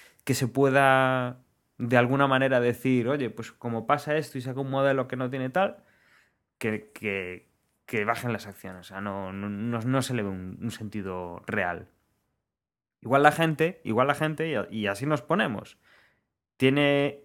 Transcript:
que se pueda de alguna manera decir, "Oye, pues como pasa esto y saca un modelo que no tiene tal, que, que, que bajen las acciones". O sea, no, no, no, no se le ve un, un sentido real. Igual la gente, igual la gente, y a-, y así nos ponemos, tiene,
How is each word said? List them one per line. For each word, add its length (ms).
que 100
se 140
pueda 920
de 180
alguna 300
manera 340
decir, 480
"Oye, 200
pues 240
como 340
pasa 300
esto 220
y 20
saca 200
un 100
modelo 380
que 80
no 120
tiene 220
tal, 280
que, 360
que, 560
que 180
bajen 280
las 140
acciones". 340
O 40
sea, 160
no, 320
no, 180
no, 300
no 220
se 120
le 80
ve 60
un, 340
un 80
sentido 760
real. 420
Igual 220
la 80
gente, 520
igual 220
la 80
gente, 340
y 60
a-, 160
y 160
así 200
nos 160
ponemos, 560
tiene, 680